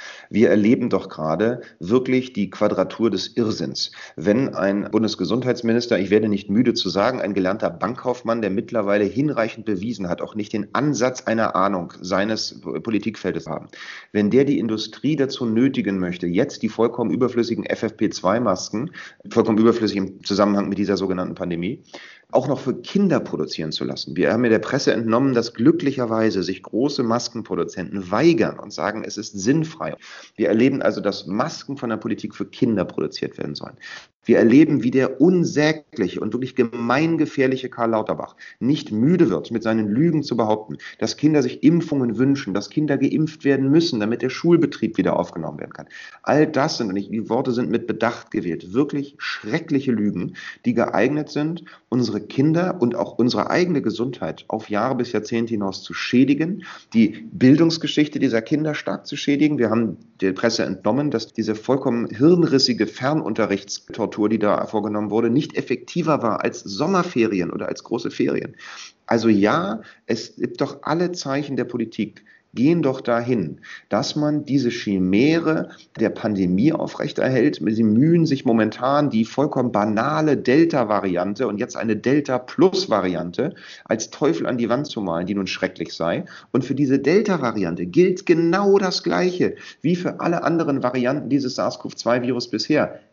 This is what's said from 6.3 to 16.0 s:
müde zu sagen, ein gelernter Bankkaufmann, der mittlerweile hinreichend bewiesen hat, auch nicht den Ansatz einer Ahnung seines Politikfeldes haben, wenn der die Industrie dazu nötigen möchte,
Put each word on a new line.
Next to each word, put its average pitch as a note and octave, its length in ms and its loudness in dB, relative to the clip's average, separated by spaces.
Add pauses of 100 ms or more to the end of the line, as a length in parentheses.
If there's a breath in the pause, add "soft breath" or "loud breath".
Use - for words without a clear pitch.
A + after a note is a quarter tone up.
müde A#2 240 4
zu - 140 -4
sagen, G2+ 320 0
ein G2+ 140 -4
gelernter F#2+ 360 0
Bankkaufmann, A#2 720 -4
der G2+ 100 -2
mittlerweile G#2 520 0
hinreichend A#2 600 -2
bewiesen G2+ 420 -4
hat, F2 140 -4
auch - 140 -8
nicht G#2 180 -6
den G#2 180 -4
Ansatz B2+ 520 0
einer A2+ 340 0
Ahnung F#2 420 0
seines G2 600 -4
Politikfeldes G2 840 -4
haben, D2+ 200 -8 (460 loud breath)
wenn G#2 160 2
der C3 160 6
die C#3 140 2
Industrie A2 580 -2
dazu C3 280 -2
nötigen A2+ 540 2
möchte, F2 260 -4